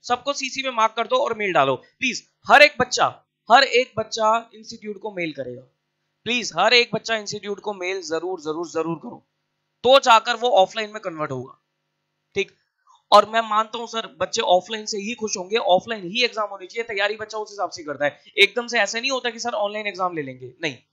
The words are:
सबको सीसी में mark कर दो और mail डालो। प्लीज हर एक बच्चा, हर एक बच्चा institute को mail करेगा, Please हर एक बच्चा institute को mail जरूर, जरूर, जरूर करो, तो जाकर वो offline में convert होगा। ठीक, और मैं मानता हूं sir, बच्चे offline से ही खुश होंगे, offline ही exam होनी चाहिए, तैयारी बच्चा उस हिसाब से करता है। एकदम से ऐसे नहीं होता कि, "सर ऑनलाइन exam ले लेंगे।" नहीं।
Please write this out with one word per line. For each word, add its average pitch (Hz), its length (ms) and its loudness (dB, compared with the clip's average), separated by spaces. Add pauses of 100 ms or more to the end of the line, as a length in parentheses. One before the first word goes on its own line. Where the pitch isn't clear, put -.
सबको 247 280 -4
सीसी 269 300 -8
में 269 80 -4
mark 220 220 0
कर 233 140 -4
दो 254 80 -2
और 247 180 0
mail 208 200 -4
डालो। 139 220 4
प्लीज - 480 -8 (240)
हर 247 140 8
एक 294 180 6
बच्चा, 214 280 2 (420)
हर 262 140 8
एक 247 340 0
बच्चा 220 380 0 (200)
institute 214 440 -14
को 214 120 -10
mail 175 200 -6
करेगा, 123 300 -10 (640)
Please 233 320 -2
हर 208 160 4
एक 240 220 4
बच्चा 226 200 -4
institute 202 440 -8
को 208 140 -8
mail 185 280 -6
जरूर, 165 400 -6
जरूर, 156 260 -6
जरूर 160 300 -4
करो, 185 300 -16 (560)
तो 262 160 8
जाकर 233 360 4
वो 226 220 -2
offline 214 340 2
में 214 100 -12
convert 156 300 -6
होगा। 131 280 -10 (760)
ठीक, 196 160 -4 (600)
और 208 180 8
मैं 226 120 0
मानता 220 360 -2
हूं 233 100 -8
sir, 220 200 -8 (120)
बच्चे 185 220 -4
offline 214 440 0
से 214 120 -8
ही 202 160 -6
खुश 214 240 -8
होंगे, 190 200 -4
offline 190 480 0
ही 214 180 -2
exam 208 260 -4
होनी 190 180 -16
चाहिए, 233 160 -8
तैयारी 208 320 -2
बच्चा 214 220 -12
उस 214 140 -10
हिसाब 196 180 -6
से 170 140 -16
करता 147 220 -6
है। 139 140 -2 (180)
एकदम 233 300 4
से 233 120 -2
ऐसे 226 220 -2
नहीं 269 100 -4
होता 247 180 -2
कि, 226 100 -12
"सर 233 140 -6
ऑनलाइन 208 340 -4
exam 185 280 -4
ले 156 60 -4
लेंगे।" 127 400 -12
नहीं। 147 160 -6 (160)